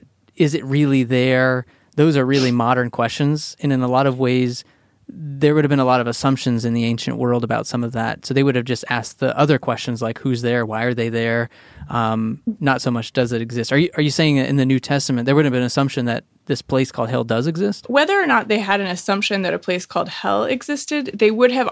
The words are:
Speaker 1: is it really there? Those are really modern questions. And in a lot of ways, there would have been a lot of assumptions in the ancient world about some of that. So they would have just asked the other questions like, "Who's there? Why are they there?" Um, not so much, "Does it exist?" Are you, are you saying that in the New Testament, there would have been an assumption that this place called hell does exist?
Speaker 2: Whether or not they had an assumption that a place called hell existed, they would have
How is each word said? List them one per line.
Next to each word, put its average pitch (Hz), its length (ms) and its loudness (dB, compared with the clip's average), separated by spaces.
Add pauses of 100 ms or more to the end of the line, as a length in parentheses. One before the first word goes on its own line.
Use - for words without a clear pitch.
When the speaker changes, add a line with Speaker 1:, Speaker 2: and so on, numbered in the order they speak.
(360)
Speaker 1:
is 151 180 2
it 147 120 -4
really 135 360 2
there? 127 640 2 (320)
Those 151 200 4
are 127 100 4
really 131 260 2
modern 120 380 2
questions. 143 680 -2
And 143 120 0
in 127 80 0
a 123 80 0
lot 131 180 2
of 127 120 0
ways, 127 460 0 (500)
there 147 400 0
would 151 80 4
have 143 60 2
been 143 100 4
a 131 60 4
lot 127 160 4
of 120 60 -2
assumptions 120 580 0
in 117 80 0
the 117 120 0
ancient 117 340 -4
world 120 260 0
about 113 220 -2
some 120 180 -4
of 117 80 -6
that. 113 320 -6
So - 80 -8
they 135 100 2
would 139 120 2
have 123 100 0
just 123 240 -4
asked 120 300 -4
the 127 180 -2
other 147 220 4
questions 117 420 -4
like, 113 200 -4
"Who's 123 200 -2
there? 120 240 0
Why 110 200 -4
are 123 100 0
they 117 160 -2
there?" 117 400 -2 (400)
Um, 110 500 -2 (200)
not 135 200 0
so 131 100 -2
much, 117 220 -4
"Does 123 180 0
it 117 120 -2
exist?" 117 300 -6
Are 139 60 4
you, 180 160 2
are 160 60 0
you 151 100 2
saying 151 260 2
that 131 120 0
in 139 80 0
the 131 80 4
New 131 140 2
Testament, 131 480 -2
there 139 80 4
would 151 100 6
have 135 80 2
been 123 80 0
an 123 60 0
assumption 135 400 0
that 117 180 -4 (220)
this 139 160 -4
place 131 280 0
called 117 200 -4
hell 123 140 0
does 117 220 0
exist? 185 440 -4
Speaker 2:
Whether 302 280 2
or 370 80 2
not 233 220 2
they 214 100 2
had 202 220 0
an 196 60 -2
assumption 196 560 -2
that 175 100 0
a 175 60 -2
place 185 260 -4
called - 240 -4
hell 202 360 -2
existed, 285 680 -4
they 214 200 2
would 247 180 4
have 247 220 -2